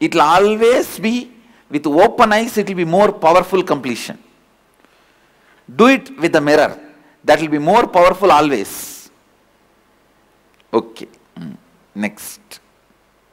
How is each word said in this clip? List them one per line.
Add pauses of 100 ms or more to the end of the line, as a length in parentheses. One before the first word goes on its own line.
it
will
always
be, (380)
with
open
eyes,
it
will
be
more
powerful
completion. (1600)
Do
it
with
the
mirror. (440)
That
will
be
more
powerful
always. (1800)
Okay. (300)
Mm. (380)
Next. (720)